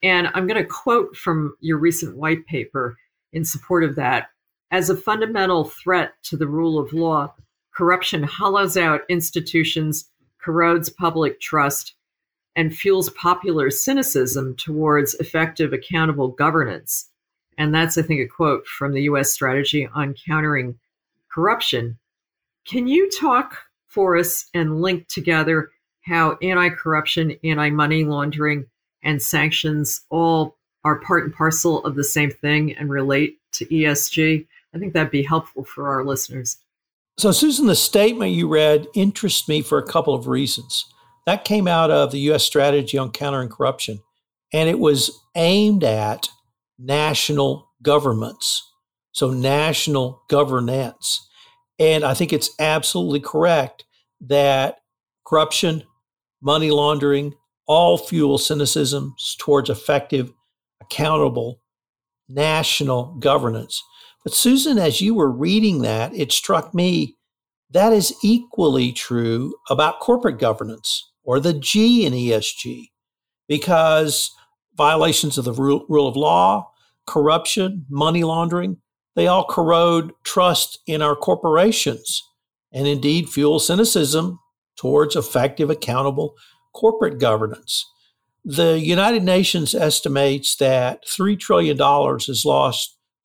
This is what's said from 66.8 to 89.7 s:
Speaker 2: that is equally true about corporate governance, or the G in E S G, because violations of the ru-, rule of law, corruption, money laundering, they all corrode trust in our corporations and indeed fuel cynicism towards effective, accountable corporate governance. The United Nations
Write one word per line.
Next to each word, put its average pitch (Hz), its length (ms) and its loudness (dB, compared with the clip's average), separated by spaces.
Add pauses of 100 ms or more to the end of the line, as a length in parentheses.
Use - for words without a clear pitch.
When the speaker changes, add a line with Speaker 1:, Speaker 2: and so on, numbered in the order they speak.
Speaker 2:
that 202 240 4
is 196 200 2 (100)
equally 160 680 2
true 117 640 -4 (140)
about 151 300 0
corporate 233 400 0
governance, 113 680 -4 (140)
or 127 160 0
the 165 140 0
G 214 520 2
in 127 80 0
E 123 200 0
S 104 180 0
G, 123 400 -12 (560)
because 156 840 2 (440)
violations 156 640 2
of 123 80 -2
the 123 80 -4
ru-, 139 340 0
rule 147 200 4
of 120 80 -6
law, 180 540 2 (360)
corruption, 165 840 0
money 160 340 0
laundering, 170 540 -2 (380)
they 170 120 2
all 180 180 2
corrode 170 640 2 (120)
trust - 640 0
in 156 140 -2
our 147 140 2
corporations 170 1080 0 (480)
and 139 160 -4
indeed 147 420 0
fuel 147 300 2
cynicism 175 800 0 (360)
towards 147 400 2
effective, 139 540 0
accountable 139 640 -4 (400)
corporate 220 460 0
governance. 110 640 -2 (580)
The 160 360 2
United 190 420 2
Nations 180 540 2